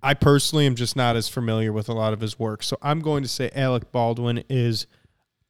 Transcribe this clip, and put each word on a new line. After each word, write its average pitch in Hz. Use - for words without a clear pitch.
I 139
personally 143
am 127
just 120
not 120
as 110
familiar 110
with 107
a 120
lot 110
of 107
his 110
work. 110
So -
I'm 151
going 147
to 123
say -
Alec 131
Baldwin 120
is 120